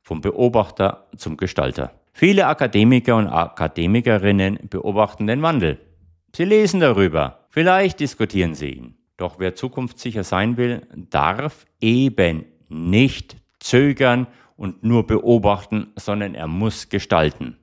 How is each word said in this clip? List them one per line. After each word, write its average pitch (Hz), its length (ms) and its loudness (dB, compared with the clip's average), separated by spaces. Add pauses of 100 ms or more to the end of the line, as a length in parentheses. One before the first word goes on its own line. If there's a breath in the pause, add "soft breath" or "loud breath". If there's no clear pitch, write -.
vom 80 200 -10
Beobachter 107 840 0 (100)
zum 78 200 -10
Gestalter. - 640 -6 (120)
Viele 190 360 2
Akademiker 120 680 2
und 107 100 0
Akademikerinnen 98 1300 0 (120)
beobachten 104 580 -2
den 127 140 -2
Wandel. 127 380 0 (540)
Sie 170 120 -2
lesen 202 340 2
darüber, 95 680 2
vielleicht 185 500 2
diskutieren 98 560 -2
sie 71 140 -10
ihn. 60 280 -16 (200)
Doch 90 200 -8
wer 92 160 -4
zukunftssicher 120 680 -8
sein 107 340 -2
will, 120 380 -4
darf 92 680 -4 (160)
eben 110 640 2 (240)
nicht 92 680 0 (240)
zögern 127 680 2 (280 soft breath)
und - 280 -12
nur 113 220 2
beobachten, 107 840 0 (100)
sondern 104 380 -6
er 78 120 -8
muss 101 420 -4
gestalten. 78 720 -2